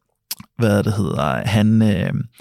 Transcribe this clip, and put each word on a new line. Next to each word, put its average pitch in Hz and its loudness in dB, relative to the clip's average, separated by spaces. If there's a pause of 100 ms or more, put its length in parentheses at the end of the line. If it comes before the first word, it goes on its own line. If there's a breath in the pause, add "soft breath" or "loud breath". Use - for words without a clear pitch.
(580)
hvad 104 2
det 101 -2
hedder, 71 -2
han, 110 2
øh, 98 0 (280 loud breath)